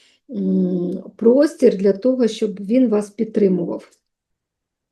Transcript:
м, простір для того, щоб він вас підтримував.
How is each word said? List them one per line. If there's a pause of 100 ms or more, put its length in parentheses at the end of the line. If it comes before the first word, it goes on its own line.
(300)
м, (140)
простір
для
того,
щоб
він
вас
підтримував. (1040)